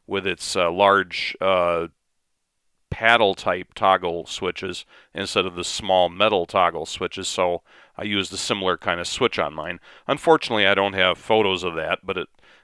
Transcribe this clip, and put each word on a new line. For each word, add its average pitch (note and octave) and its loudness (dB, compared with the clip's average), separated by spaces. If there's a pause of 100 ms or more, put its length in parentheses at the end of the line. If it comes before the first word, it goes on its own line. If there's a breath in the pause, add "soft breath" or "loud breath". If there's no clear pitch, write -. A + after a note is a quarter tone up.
with G2 -4
its, - -6
uh, F2+ 2
large, F#2+ 2
uh, F2 2 (1040)
paddle-type G#2 2
toggle F2+ 2
switches F#2 -8 (280 soft breath)
instead F#2+ -2
of F2+ -10
the F2 -6
small F#2 2
metal F#2 2
toggle E2+ 0
switches, F#2 -8
so F2 -2 (340 soft breath)
I - -10
used G2+ -4
a F#2+ -10
similar F#2+ -2
kind F2 -4
of F2 -6
switch - -2
on D2+ -4
mine. E2+ -10 (280 loud breath)
Unfortunately, B2+ 2
I G2 4
don't G2 2
have F#2 2
photos G2 2
of F2+ -4
that, D#2+ -4
but F#2 -6
it E2+ -8 (360 soft breath)